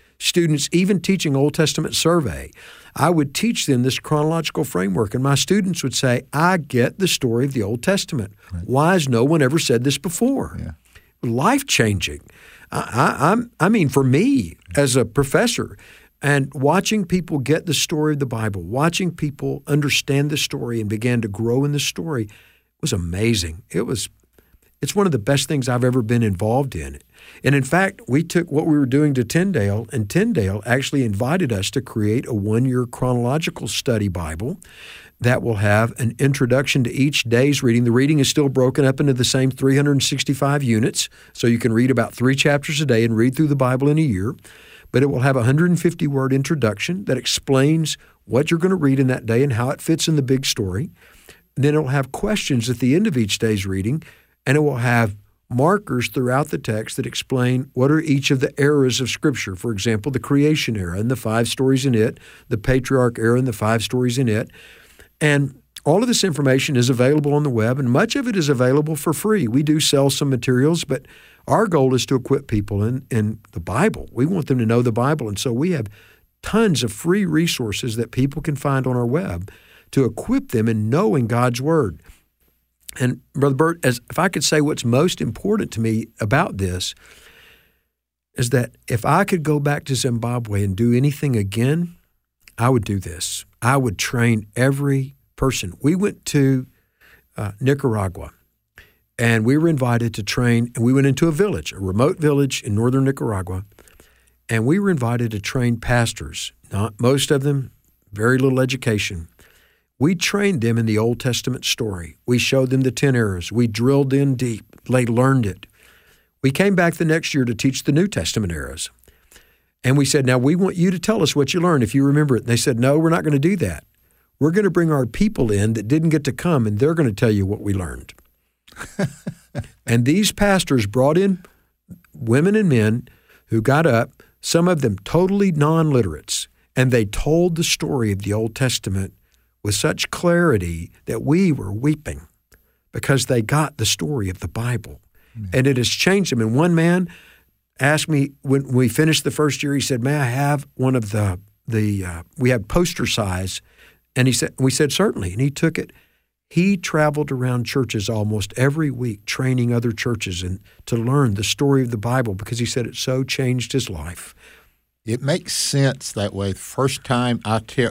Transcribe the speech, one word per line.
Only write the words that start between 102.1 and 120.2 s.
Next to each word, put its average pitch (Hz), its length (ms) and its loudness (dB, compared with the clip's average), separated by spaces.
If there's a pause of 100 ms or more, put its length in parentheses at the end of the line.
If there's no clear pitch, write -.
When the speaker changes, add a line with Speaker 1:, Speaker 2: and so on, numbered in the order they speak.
Speaker 1:
village 143 440 2
in 104 120 -2
northern 123 280 2
Nicaragua, 104 600 -2 (840)
and 113 160 0
we 170 140 2
were 202 100 0
invited 120 420 0
to 104 80 -6
train 120 380 0
pastors, 117 760 -4 (180)
not 107 280 -4
most 135 320 2
of 139 120 0
them, 139 280 -2 (400)
very 113 260 2
little 131 220 2
education. 113 680 -4 (720)
We 170 180 2
trained 196 460 0
them 117 160 2
in 113 80 0
the 107 120 2
Old 117 220 0
Testament 123 460 -4
story. 90 600 -6
We 123 120 2
showed 131 320 2
them 131 120 2
the 131 100 0
ten 131 240 2
eras. 98 360 -2
We 117 160 2
drilled 131 460 2
in 139 220 2
deep. 117 280 -6 (260)
They 123 160 2
learned 123 400 2
it. 90 200 -8 (760)
We 135 100 2
came 196 240 2
back 170 200 2
the - 80 -4
next 160 300 -2
year 139 100 2
to 117 100 -2
teach 127 300 -2
the 156 80 0
New 170 160 2
Testament 95 460 -4
eras. 69 360 -10 (920)
And 131 140 4
we 143 80 4
said, 139 200 2